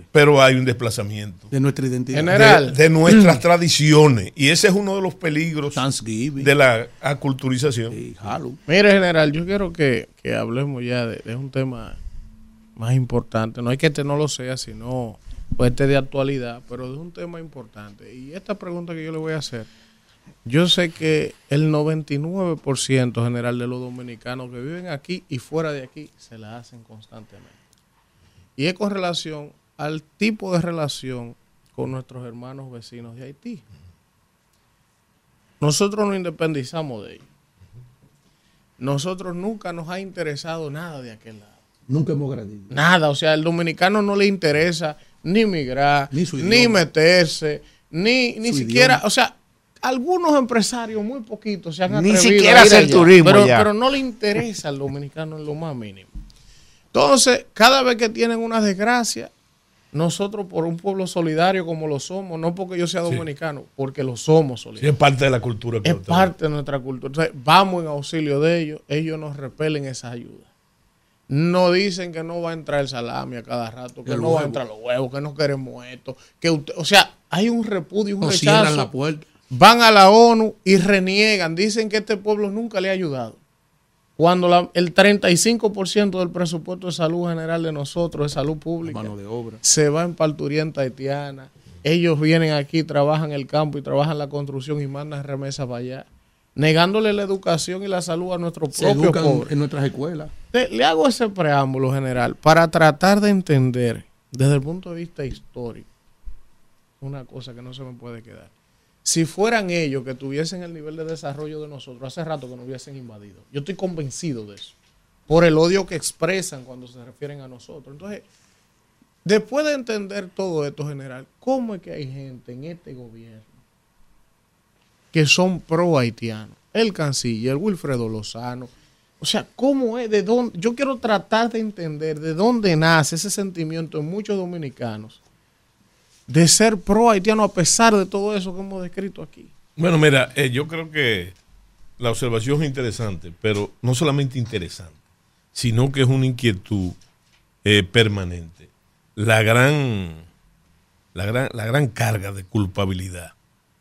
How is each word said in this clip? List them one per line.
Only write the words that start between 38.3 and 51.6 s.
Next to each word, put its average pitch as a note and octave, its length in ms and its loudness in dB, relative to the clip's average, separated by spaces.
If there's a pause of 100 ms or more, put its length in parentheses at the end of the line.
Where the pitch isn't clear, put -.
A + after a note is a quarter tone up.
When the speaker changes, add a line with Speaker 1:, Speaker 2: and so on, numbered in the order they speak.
Speaker 3:
Nosotros F3 580 -6
nunca F#3+ 380 -8
nos E3+ 160 -12
ha F#3 100 -8
interesado E3 720 -8
nada D3+ 300 -12
de A#2+ 100 -16
aquel G#2+ 280 -20
lado. - 120 -20 (380)
Speaker 2:
Nunca D3+ 240 0
hemos C#3 180 -4
agradecido. G#2+ 380 -12
Speaker 3:
Nada, D#3 400 4
o C#3+ 60 -2
sea, D#3 180 0
al D#3 100 0
dominicano E3+ 580 0
no G3+ 140 0
le G3+ 100 2
interesa E3 720 0 (260)
ni G#3 240 2
migrar, C#3+ 680 0
Speaker 2:
Ni E3 120 0
su - 120 -6
Speaker 3:
ni C#3 60 -4 (160)
Speaker 2:
idioma. A3+ 200 6
Speaker 3:
meterse, D#3+ 800 2 (300)
ni, A#3 480 0
ni A3+ 140 -4
Speaker 2:
Su C#3+ 60 -2
Speaker 3:
siquiera, B3 360 4
Speaker 2:
idioma. - 120 -2
Speaker 3:
o - 20 2
sea, - 260 0 (460)
algunos D4+ 560 0
empresarios A3+ 680 -2
muy C4 160 -8
poquitos G#3 560 -8